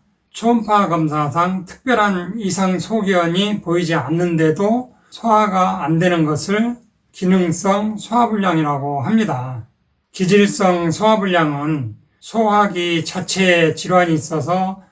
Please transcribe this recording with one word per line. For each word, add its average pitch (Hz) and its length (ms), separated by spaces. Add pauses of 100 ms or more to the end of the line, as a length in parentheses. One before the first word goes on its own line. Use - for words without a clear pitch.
(300)
초음파 214 580
검사상 160 760
특별한 208 760
이상 190 400
소견이 190 840
보이지 170 320
않는데도 170 1000 (160)
소화가 190 720
안 165 160
되는 175 260
것을 208 520 (340)
기능성 190 840
소화불량이라고 160 1040
합니다. 131 680 (460)
기질성 185 800
소화불량은 156 1040 (240)
소화기 185 840
자체에 175 680
질환이 170 400
있어서 175 760